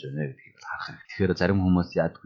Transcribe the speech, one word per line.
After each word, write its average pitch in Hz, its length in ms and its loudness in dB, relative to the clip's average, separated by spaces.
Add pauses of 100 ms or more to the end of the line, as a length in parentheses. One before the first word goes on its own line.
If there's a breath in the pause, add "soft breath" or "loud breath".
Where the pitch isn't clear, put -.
байна 69 240 -6
гэдгийг - 260 -20
бол - 140 -16
харах - 160 -8
хэрэгтэй. - 240 -16
Тэгэхээр 92 320 0
зарим 95 240 4
хүмүүс 90 320 4
яад-, 82 280 0